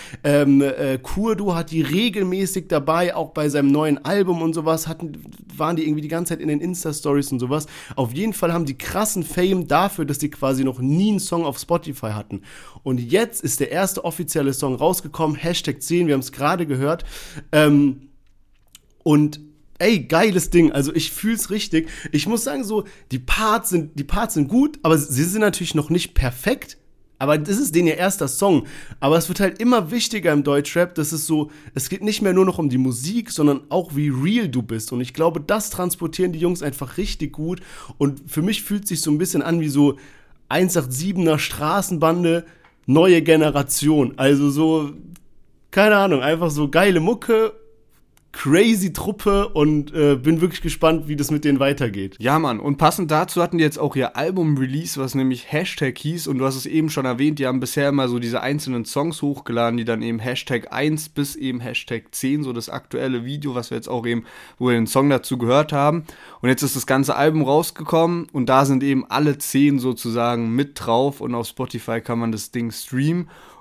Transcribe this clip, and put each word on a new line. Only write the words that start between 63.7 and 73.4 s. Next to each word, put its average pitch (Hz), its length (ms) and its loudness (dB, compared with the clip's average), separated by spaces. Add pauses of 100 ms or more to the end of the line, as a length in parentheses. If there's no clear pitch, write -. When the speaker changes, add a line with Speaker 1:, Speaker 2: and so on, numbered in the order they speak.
Speaker 2:
wir 123 60 -6
jetzt 113 120 -10
auch 117 160 -6
eben, 117 200 -2 (340)
wo 123 80 -2
wir 123 80 4
den 113 140 2
Song 139 220 4
dazu 131 280 0
gehört 135 340 2
haben. 151 300 2 (380)
Und 123 80 0
jetzt 131 160 2
ist 139 100 -2
das 131 140 -4
ganze 135 260 2
Album 156 300 4
rausgekommen 165 880 0
und 127 160 0
da 135 160 8
sind 135 180 4
eben 135 260 0
alle 147 300 0
zehn 143 400 4
sozusagen 117 800 0
mit 143 180 0
drauf 131 460 0
und 120 160 -6
auf 117 100 -4
Spotify 117 540 -6
kann 117 180 -4
man 117 140 -2
das 107 180 -8
Ding 117 220 -4
streamen. 151 560 -2 (320)